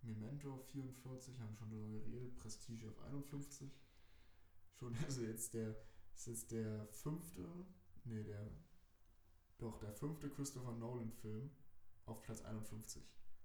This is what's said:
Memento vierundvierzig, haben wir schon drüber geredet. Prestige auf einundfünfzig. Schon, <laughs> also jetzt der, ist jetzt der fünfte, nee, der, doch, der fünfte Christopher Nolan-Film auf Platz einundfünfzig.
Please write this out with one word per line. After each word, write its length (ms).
Memento 540
vierundvierzig, 800
haben 100
wir 80
schon 140
drüber 180
geredet. 480
Prestige 520
auf 120
einundfünfzig. 720
Schon, 200
<laughs> 160
also 140
jetzt 320
der, 200
ist 120
jetzt 240
der 380
fünfte, 580
nee, 200
der, 280
doch, 220
der 140
fünfte 360
Christopher 440
Nolan-Film 760
auf 160
Platz 220
einundfünfzig. 600